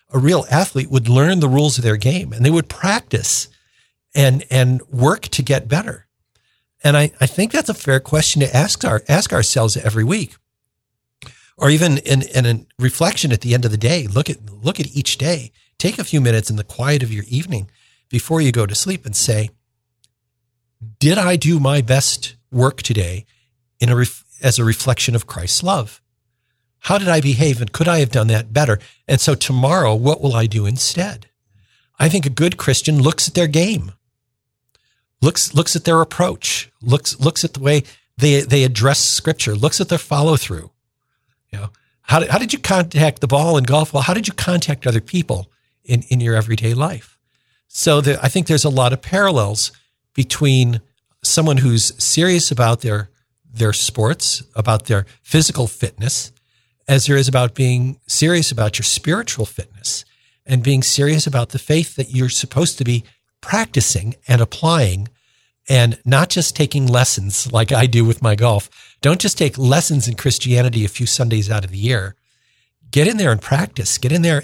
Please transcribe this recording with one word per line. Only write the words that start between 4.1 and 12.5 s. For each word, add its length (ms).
and, 340
and 400
work 340
to 200
get 260
better. 380
And 120
I, 140
I 60
think 240
that's 180
a 60
fair 240
question 440
to 140
ask 280
our, 240
ask 240
ourselves 440
every 280
week, 320
or 120
even 300
in, 240
in 240
a 180